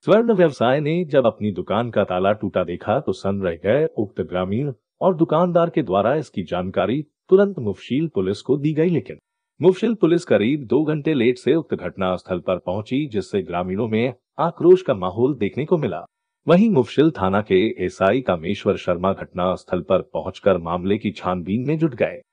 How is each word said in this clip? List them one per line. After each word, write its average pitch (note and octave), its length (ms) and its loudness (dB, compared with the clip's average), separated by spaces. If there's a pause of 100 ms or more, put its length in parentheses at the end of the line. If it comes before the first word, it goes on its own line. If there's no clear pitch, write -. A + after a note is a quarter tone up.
स्वर्ण A3 280 4
व्यवसाय D3 460 2
ने D#3+ 260 -2
जब C3+ 200 2
अपनी G#2+ 260 -2
दुकान G2 380 -2
का G#2+ 160 0
ताला F#2+ 280 0
टूटा G2 300 -2
देखा F#2+ 360 -4
तो A2 140 -6
सन्न G2 280 -4
रह E2+ 220 -4
गए। C#3 220 0 (120)
उक्त G#2+ 240 -6
ग्रामीण F#2+ 500 -4 (280)
और F3+ 160 2
दुकानदार E3+ 540 2
के E3 120 -2
द्वारा G2+ 340 2
इसकी C3 280 -6
जानकारी F#2+ 580 -2 (260)
तुरंत G3 300 4
मुफस्सिल A#2+ 560 -4
पुलिस F#2+ 280 -2
को B2+ 140 0
दी D3 180 -2
गई, D#3+ 160 2
लेकिन A2+ 280 -4 (420)
मुफस्सिल F#3+ 340 4
पुलिस E3+ 300 2
करीब B2 420 2
दो C#3 180 2
घंटे D3+ 300 -2
लेट C#3+ 240 2
से - 160 2
उक्त E3 200 -2
घटना F#2 420 -4
स्थल F2+ 240 -6
पर F2+ 180 -2
पहुंची, G#2+ 480 -4
जिससे G#2 360 -4
ग्रामीणों F#2 460 -4
में A2+ 260 -2 (240)
आक्रोश E3+ 440 4
का C3+ 120 -2
माहौल G#2 420 -2
देखने G#2 280 -4
को E3 140 0
मिला। F2+ 260 -4 (420)
वहीं F3+ 240 6
मुफस्सिल D3 420 4
थाना F#2+ 300 0
के F#2+ 180 2 (240)
एसआई G2 380 0
कामेश्वर F#2 540 -2
शर्मा F2+ 360 -2
घटना F2+ 420 -4
स्थल F2+ 280 -6
पर F2+ 200 0 (100)
पहुंचकर F2+ 480 -2
मामले F2+ 380 -2
की G#2 140 -4
छानबीन F#2 560 -4
में D#3 100 -2
जुट D3+ 160 0
गए। F2+ 260 -4 (120)